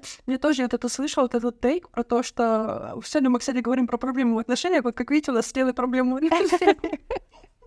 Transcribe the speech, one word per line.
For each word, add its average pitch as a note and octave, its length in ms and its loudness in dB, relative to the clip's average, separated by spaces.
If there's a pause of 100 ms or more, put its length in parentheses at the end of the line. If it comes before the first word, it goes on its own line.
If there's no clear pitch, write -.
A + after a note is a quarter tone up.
(280)
я C4 100 -2
тоже C4+ 260 2
вот A#3 100 -2
это A#3+ 160 -4
слышала, C#4 360 0
вот A#3+ 100 -6
этот A#3 240 -2
тейк D#4+ 300 0
про A#3+ 140 -4
то, A#3+ 200 0
что, A3 720 -2
э, A3+ 80 -10
сегодня C4+ 240 2
мы, B3 100 2
кстати, B3 180 -4
говорим B3 300 0
про A#3+ 100 -2
проблемы B3 380 0
в A3 40 0
отношениях. C4+ 440 0
Вот A#3+ 120 -2
как B3 160 -4
видите, D4 200 2
у B3 40 -2
нас A3+ 120 0
с - 80 -14
Лилой C4 180 2
проблемы B3+ 400 0
в C4+ 120 0
отношениях. F4 520 4 (880)